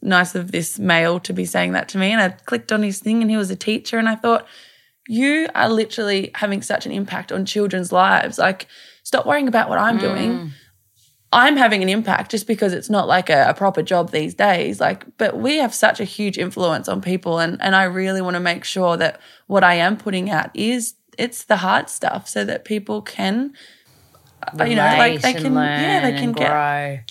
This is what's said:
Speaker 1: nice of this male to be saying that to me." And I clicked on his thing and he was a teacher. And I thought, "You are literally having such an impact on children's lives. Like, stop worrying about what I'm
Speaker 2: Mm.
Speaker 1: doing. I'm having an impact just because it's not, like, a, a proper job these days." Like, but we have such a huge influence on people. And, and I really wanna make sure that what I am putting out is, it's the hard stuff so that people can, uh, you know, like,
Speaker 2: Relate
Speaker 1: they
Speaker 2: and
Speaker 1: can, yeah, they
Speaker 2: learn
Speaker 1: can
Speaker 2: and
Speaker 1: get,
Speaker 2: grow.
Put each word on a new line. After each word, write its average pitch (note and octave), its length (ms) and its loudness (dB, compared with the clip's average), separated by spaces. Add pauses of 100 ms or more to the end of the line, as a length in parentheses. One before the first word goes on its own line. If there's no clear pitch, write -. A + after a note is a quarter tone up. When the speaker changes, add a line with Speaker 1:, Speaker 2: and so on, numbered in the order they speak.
Speaker 1:
nice F3+ 320 2
of F3+ 160 -6
this E3+ 300 -6
male E3+ 400 2
to F#3 120 -8
be F3+ 120 -2
saying F3+ 300 -2
that - 160 -2
to G3 80 -6
me." F#3+ 120 2
And A3 100 2
I F#3 100 2
clicked A3+ 420 -6
on G#3+ 100 2
his G3 160 -4
thing A3+ 240 0
and G#3+ 80 2
he A3 60 0
was G3 160 -2
a F#3+ 40 -6
teacher. A3 440 -4
And A3+ 80 2
I A3 80 0
thought, A#3 320 0 (580)
"You C#4 480 0
are - 160 2
literally G#3+ 640 -2
having G3+ 280 -4
such - 240 -4
an - 60 -8
impact F#3+ 380 -6
on F#3+ 140 -4
children's F#3 480 -4
lives. F#3 440 2
Like, F#3+ 300 0 (380)
stop - 220 0
worrying C#4+ 200 2
about A#3+ 220 2
what F3 100 -2
I'm G#3+ 200 2
Speaker 2:
Mm. - 20 -4
Speaker 1:
doing. G3 520 -2 (800)
I'm C#4 240 6
having G#3+ 280 4
an F#3 40 2
impact G#3 440 0
just G#3+ 160 -4
because G3+ 240 0
it's F3 180 -6
not, G3+ 160 2
like, F3+ 240 2
a, C#3 200 6
a D3 40 2
proper F#3+ 280 0
job F3 280 0
these D#3+ 240 -4
days." F#3 460 2
Like, F3+ 240 -2 (140)
but A3 200 -2
we C4+ 200 0
have A#3+ 140 0
such - 280 2
a G#3+ 40 -4
huge G3+ 320 -4
influence F3 520 -2
on F#3 120 -2
people. F3+ 380 -2
And, E3 240 -2
and F#3+ 140 4
I F#3+ 80 6
really F#3+ 380 -2
wanna F3+ 180 -4
make F3 240 -2
sure F3+ 320 0
that E3 240 0 (260)
what G3 160 2
I F3+ 120 8
am F3 220 2
putting F#3+ 340 -4
out D#3 220 -2
is, A#3 420 -2 (220)
it's - 280 -6
the G#3 140 2
hard F#3 320 0
stuff - 380 -4
so G#3 160 -4
that - 200 -6
people G#3+ 380 -6
can, A3+ 500 -4 (1080)
uh, - 60 2
you A#3 120 0
know, G3+ 80 4
like, D3+ 140 6
Speaker 2:
Relate F#3+ 240 4
Speaker 1:
they B3+ 120 2
Speaker 2:
and B3 100 -4
Speaker 1:
can, C4+ 100 2
yeah, D4 460 2
they C#4 60 2
Speaker 2:
learn A#3+ 80 0
Speaker 1:
can C#3 140 -2
Speaker 2:
and A3+ 80 -4
Speaker 1:
get, - 120 0
Speaker 2:
grow. C#3+ 500 -2 (120)